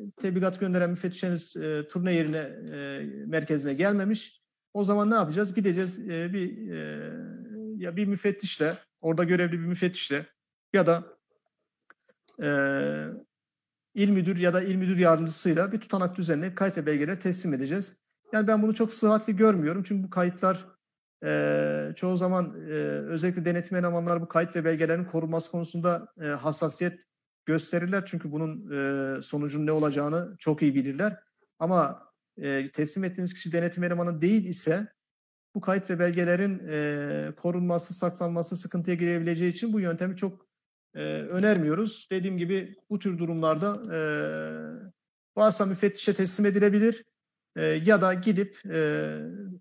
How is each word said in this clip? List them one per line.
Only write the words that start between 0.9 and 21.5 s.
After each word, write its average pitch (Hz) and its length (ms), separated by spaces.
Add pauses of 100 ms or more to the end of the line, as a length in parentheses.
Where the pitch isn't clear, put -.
henüz, 175 340
e, 151 300
turne 180 260
yerine, 151 440 (140)
e, 143 340 (200)
merkezine 151 480
gelmemiş. 202 680 (320)
O 202 100
zaman 208 280
ne 233 40
yapacağız? 185 380
Gideceğiz, 185 460
e, 175 340
bir, 190 380
e, 78 400 (640)
ya 175 180
bir 208 100
müfettişle, 196 720 (240)
orada 165 220
görevli 180 280
bir 170 140
müfettişle 175 600 (480)
ya 180 140
da, 170 300 (1300)
e, 147 60 (1400)
il 202 160
müdür 185 280
ya 175 160
da 185 80
il 190 140
müdür 185 220
yardımcısıyla 165 760
bir 214 80
tutanak 185 380
düzenleyip 175 400
kayıt 185 200
ve 151 80
belgeleri 151 340
teslim 180 340
edeceğiz. 143 440 (360)
Yani 214 140
ben 214 140
bunu 214 120
çok 226 200
sıhhatli 214 420
görmüyorum. 185 480
Çünkü 196 200
bu 185 60
kayıtlar, 180 560 (600)
e, 147 720